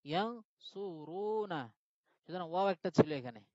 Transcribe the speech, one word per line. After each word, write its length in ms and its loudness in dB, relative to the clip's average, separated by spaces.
ইয়ানসুরুনা। 1600 -4
সুতরাং 320 -8
ওয়াও 180 4
একটা 220 0
ছিল 220 8
এখানে 280 -6